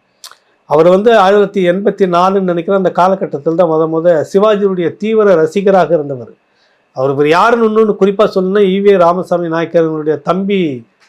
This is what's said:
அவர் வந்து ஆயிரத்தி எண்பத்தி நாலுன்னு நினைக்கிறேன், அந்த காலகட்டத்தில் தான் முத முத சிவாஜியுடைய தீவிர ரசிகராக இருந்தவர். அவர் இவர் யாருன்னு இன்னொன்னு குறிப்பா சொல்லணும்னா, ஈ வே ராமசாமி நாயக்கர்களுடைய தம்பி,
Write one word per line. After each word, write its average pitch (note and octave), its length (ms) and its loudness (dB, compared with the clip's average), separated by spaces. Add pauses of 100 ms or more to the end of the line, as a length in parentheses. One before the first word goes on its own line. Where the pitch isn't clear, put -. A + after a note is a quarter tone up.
(640)
அவர் D#3+ 240 2
வந்து G#3 280 4
ஆயிரத்தி G3 520 2
எண்பத்தி G3 380 -2
நாலுன்னு F#3 320 0
நினைக்கிறேன், F3+ 380 -2
அந்த F3+ 140 -2
காலகட்டத்தில் E3 640 -2
தான் F3 140 2
முத D#3+ 260 0
முத E3 380 0
சிவாஜியுடைய G3 640 0
தீவிர G#3 380 0
ரசிகராக F3 560 0
இருந்தவர். C#3+ 420 -4 (600)
அவர் C3 180 -2
இவர் C#3+ 160 0
யாருன்னு A3 420 2
இன்னொன்னு G#3+ 300 0
குறிப்பா G3 360 2
சொல்லணும்னா, G3 280 0
ஈ F#3+ 160 0
வே G3+ 180 2
ராமசாமி F3 500 0
நாயக்கர்களுடைய D#3+ 720 -2
தம்பி, F3+ 640 -4 (240)